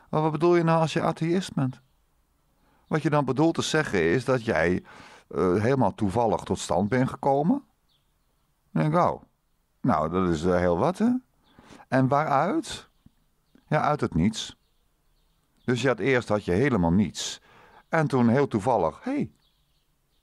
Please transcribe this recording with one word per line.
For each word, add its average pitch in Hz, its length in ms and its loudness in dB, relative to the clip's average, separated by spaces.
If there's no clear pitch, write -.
Maar 156 120 -2
wat 156 100 0
bedoel 170 240 2
je 170 80 2
nou 165 180 2
als 160 120 -2
je 165 80 -2
atheïst 170 520 -2
bent? - 280 -4
Wat 160 140 -2
je 160 80 0
dan 147 160 2
bedoelt 143 300 2
te - 60 -4
zeggen 113 420 0
is 95 220 2
dat 127 200 0
jij, 90 380 2
eh, 87 260 0
helemaal 110 420 0
toevallig 104 460 0
tot - 180 -4
stand 95 300 -2
bent 127 200 0
gekomen. 147 540 -2
Dan 160 120 -2
denk 151 100 -2
ik, 175 60 2
"Oh, 69 120 -6
nou, 78 280 0
dat 90 200 0
is, 80 140 -2
eh, 90 120 2
heel 87 220 2
wat, 147 200 -2
hè?" 226 140 0
En 131 200 0
waaruit? 147 840 -2
Ja, 151 140 0
uit 151 200 0
het - 120 -2
niets. 87 440 -2
Dus 120 180 -2
je 127 60 0
had, 120 120 0
eerst 123 300 0
had 104 160 0
je 92 60 -2
helemaal 98 400 2
niets. - 500 -2
En 160 180 0
toen 123 220 2
heel 135 180 2
toevallig, 101 560 -2
"Hey, 269 280 -6